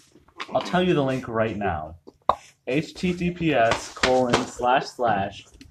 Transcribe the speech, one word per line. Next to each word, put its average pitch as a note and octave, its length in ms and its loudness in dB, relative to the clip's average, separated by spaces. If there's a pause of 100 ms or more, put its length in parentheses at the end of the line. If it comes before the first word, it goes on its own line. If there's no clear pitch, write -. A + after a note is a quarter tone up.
(540)
I'll - 80 0
tell F3+ 220 0
you F3+ 100 2
the D3 100 2
link C3 260 -4
right A2 280 -2
now. E2 380 -4 (720)
H D3 260 -2
T F3+ 200 -2
T F3 180 -2
P E3+ 220 -2
S - 400 2
colon B2+ 520 2
slash B2 400 0
slash G2+ 640 -4 (240)